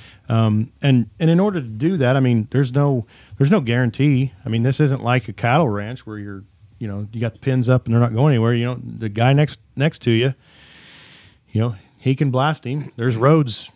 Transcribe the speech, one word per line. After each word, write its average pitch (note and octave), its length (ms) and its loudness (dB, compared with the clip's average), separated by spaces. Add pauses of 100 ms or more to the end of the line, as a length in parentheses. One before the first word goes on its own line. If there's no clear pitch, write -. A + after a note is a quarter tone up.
(260)
Um, A2+ 540 2
and, B2+ 300 2 (100)
and D#3+ 80 2
in E3+ 100 4
order F#3+ 220 0
to B2+ 60 -8
do C#3 320 -4
that, C3 180 2
I C#3 40 2
mean, A#2+ 300 0
there's B2+ 220 0
no, C#3 340 0 (300)
there's C#3 140 2
no G3+ 100 2
guarantee. B2+ 720 0 (100)
I - 60 -10
mean, A2+ 140 -2
this C3+ 180 0
isn't C3+ 240 0
like A#2+ 240 0
a G2+ 60 -14
cattle C3 340 2
ranch G#2 380 -8
where G#2+ 120 -12
you're, G2+ 260 -14 (340)
you A2+ 100 -8
know, G2+ 240 -8
you A2+ 80 -10
got A#2 140 -4
the - 60 -20
pins C3 280 0
up B2+ 160 4
and A2+ 100 0
they're A#2 60 4
not A#2+ 140 2
going C#3+ 180 2
anywhere. A#2 220 2
You A#2 100 -2
know, B2 180 -6
the A2+ 280 -10
guy A#2 240 2
next, D3 260 0 (160)
next D3 280 -2
to A#2+ 60 2
you, A#2+ 240 2 (1160)
you G#2+ 100 -2
know, A2+ 140 -2 (240)
he C3+ 160 0
can C#3 160 0
blast C3+ 340 -2
him. C3 320 -8
There's A#2 200 0
roads, C3 600 2